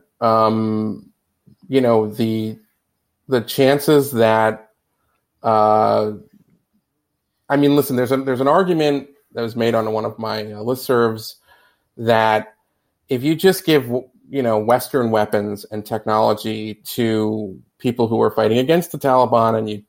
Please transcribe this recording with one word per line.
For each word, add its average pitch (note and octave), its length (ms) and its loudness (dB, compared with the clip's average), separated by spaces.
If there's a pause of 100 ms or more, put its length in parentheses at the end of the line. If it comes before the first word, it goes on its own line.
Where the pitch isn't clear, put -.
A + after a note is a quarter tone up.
(200)
Um, A2 880 0 (580)
you C3 120 0
know, A2+ 280 2
the, A2 500 -4 (680)
the B2+ 120 0
chances C#3 720 2
that, A2 580 2 (720)
uh, G#2+ 720 2 (1400)
I C#3+ 80 0
mean, C#3+ 180 4
listen, C#3 220 0
there's B2 160 0
a, C3+ 60 0
there's C3+ 220 -2
an C3+ 80 0
argument D#3 600 0 (240)
that A#2 100 -8
was A2+ 140 -6
made A2+ 180 0
on A2 180 0
one A2 120 -4
of A2+ 140 -8
my, G#2+ 340 -8
uh, G#2 80 -14
listservs A#2 760 -2 (640)
that A2 560 2 (540)
if B2+ 140 -4
you D#3 120 0
just F#3 320 0
give, C3+ 240 2 (400)
you C3+ 120 -4
know, A2+ 160 0
Western A#2+ 520 0
weapons G#2 600 -2
and G#2+ 140 -10
technology A2 880 -2 (100)
to G#2+ 760 -4 (180)
people A#2+ 280 -2
who A2+ 160 0
are A2 80 2
fighting A2 280 2
against E3 340 0
the D3+ 60 -10
Taliban A#2+ 600 2
and A2 100 -4
you, G#2 200 -10